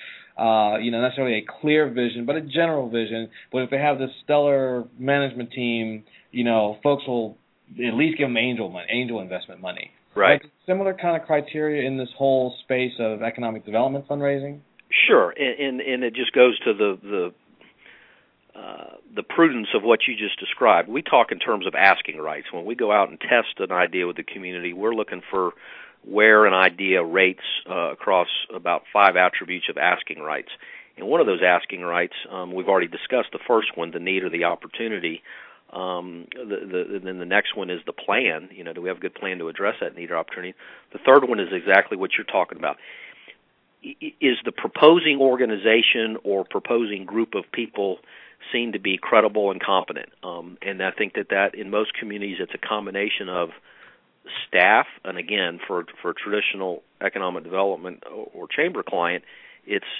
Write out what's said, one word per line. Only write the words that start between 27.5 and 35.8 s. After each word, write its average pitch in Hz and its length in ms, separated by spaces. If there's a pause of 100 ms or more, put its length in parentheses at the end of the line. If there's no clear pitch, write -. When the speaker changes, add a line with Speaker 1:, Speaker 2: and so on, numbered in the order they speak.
Speaker 2:
uh, 85 220
across 90 360 (240)
about 85 300 (100)
five 98 220
attributes 90 560
of 78 80
asking 82 400
rights. 76 300 (480)
And 92 100
one 156 140
of 127 80
those 90 180
asking 90 360
rights, 87 320 (180)
um, 90 200
we've 92 160
already 92 200
discussed 101 440
the - 140
first 113 300
one, 85 160
the 85 80
need 92 240
or 87 60
the 85 140
opportunity. 87 800 (500)
Um, 90 600